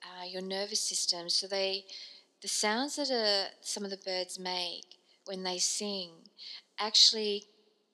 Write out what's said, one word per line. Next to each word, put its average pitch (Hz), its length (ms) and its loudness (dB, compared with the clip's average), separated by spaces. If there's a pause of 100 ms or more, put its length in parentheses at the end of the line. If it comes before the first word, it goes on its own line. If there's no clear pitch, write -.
uh, 180 220 -14
your 185 180 -6
nervous 196 380 -2
system. 175 500 -2
So - 160 2
they, 196 400 0 (560)
the 202 60 -6
sounds 226 480 0
that, 277 160 0
uh, 208 480 2
some - 240 0
of 196 60 2
the 196 60 -4
birds 185 440 -4
make 180 580 -6 (260)
when 190 200 -8
they 180 140 -2
sing 196 520 -2 (680)
actually 208 680 6 (500)